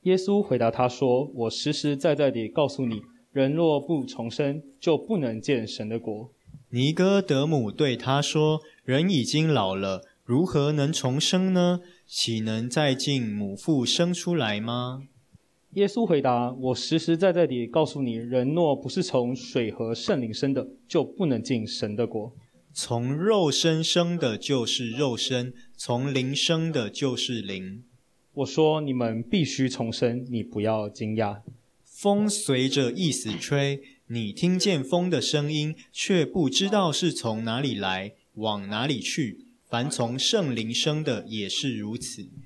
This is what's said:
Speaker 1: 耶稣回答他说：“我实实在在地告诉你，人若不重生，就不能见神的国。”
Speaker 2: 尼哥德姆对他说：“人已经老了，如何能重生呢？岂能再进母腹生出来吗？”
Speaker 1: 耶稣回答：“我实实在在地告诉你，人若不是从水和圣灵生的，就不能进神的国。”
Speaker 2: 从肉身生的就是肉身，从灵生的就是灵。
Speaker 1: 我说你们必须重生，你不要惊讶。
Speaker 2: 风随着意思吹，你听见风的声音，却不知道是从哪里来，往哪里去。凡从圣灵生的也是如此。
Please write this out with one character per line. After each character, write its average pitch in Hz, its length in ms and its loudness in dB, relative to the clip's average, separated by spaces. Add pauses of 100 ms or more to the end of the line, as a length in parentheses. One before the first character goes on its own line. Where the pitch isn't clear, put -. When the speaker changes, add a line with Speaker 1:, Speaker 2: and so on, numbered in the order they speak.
Speaker 1:
耶 185 120 4
稣 202 240 2
回 135 160 0
答 113 140 4
他 123 180 2
说 131 420 2 (140)
：“我 - 20 0
实 147 240 -2
实 147 240 0
在 147 200 2
在 139 160 4
地 113 160 -2
告 151 200 2
诉 135 200 -2
你， 107 160 -4 (280)
人 135 220 2
若 156 260 4
不 143 240 -2
重 117 280 -8
生， 143 280 0 (200)
就 156 180 2
不 214 220 -2
能 113 200 -2
见 113 280 0
神 107 200 -8
的 113 120 -4
国。” 110 320 -8 (400)
Speaker 2:
尼 131 200 2
哥 190 300 4
德 147 240 2
姆 135 260 0
对 135 240 2
他 131 240 0
说 151 420 2 (220)
：“人 143 240 2
已 156 160 2
经 156 240 2
老 101 280 2
了， 98 260 -2 (220)
如 127 200 2
何 151 280 2
能 147 200 0
重 135 300 -2
生 185 320 2
呢？ 175 280 2 (260)
岂 113 320 -2
能 110 280 -2
再 139 280 2
进 139 260 0
母 104 340 -4
腹 135 300 0
生 175 260 2
出 175 220 -2
来 110 260 0
吗？” 123 440 -6 (680)
Speaker 1:
耶 196 140 2
稣 233 160 0
回 170 160 4
答 123 400 2
：“我 127 140 0
实 160 240 0
实 165 180 2
在 185 160 4
在 175 140 4
地 135 220 -2
告 156 180 4
诉 143 160 -6
你， 117 140 -2
人 123 400 0
若 160 200 4
不 135 140 -8
是 180 140 -2
从 127 320 0
水 120 340 -2
和 113 240 -4
圣 156 260 0
灵 110 140 -4
生 139 180 0
的， 117 160 -2 (200)
就 156 160 2
不 170 240 -2
能 117 160 0
进 110 240 -2
神 107 280 -6
的 113 120 0
国。” 113 260 -8 (400)
Speaker 2:
从 123 420 -2
肉 180 360 4
身 160 320 2
生 170 340 2
的 127 180 0
就 123 300 0
是 117 240 -2
肉 123 260 0
身， 123 380 -2 (240)
从 127 340 -2
灵 131 240 0
生 160 360 0
的 120 180 -2
就 131 260 -2
是 117 240 -4
灵。 98 440 -8 (500)
Speaker 1:
我 139 120 0
说 156 340 4
你 143 140 -2
们 117 280 0
必 180 220 2
须 131 240 0
重 117 240 -2
生， 123 380 0
你 117 120 -2
不 104 200 -6
要 107 260 0
惊 107 300 -4
讶。 104 240 -2 (420)
Speaker 2:
风 202 460 2
随 131 400 0
着 135 200 2
意 160 220 0
思 - 200 -4
吹， 139 500 -2 (260)
你 113 240 -4
听 180 260 2
见 180 240 2
风 175 280 0
的 156 100 2
声 147 320 0
音， 151 240 -2 (160)
却 175 340 2
不 143 240 0
知 190 200 0
道 190 240 4
是 - 180 2
从 113 320 -4
哪 113 160 -2
里 135 160 0
来， 98 380 -2 (220)
往 104 340 -4
哪 110 180 -2
里 170 140 -2
去。 - 460 -4 (180)
凡 120 240 -2
从 123 280 -2
圣 151 380 0
灵 113 180 -4
生 151 300 0
的 120 240 -2
也 104 220 -6
是 120 280 -4
如 107 200 -6
此。 - 320 -12 (160)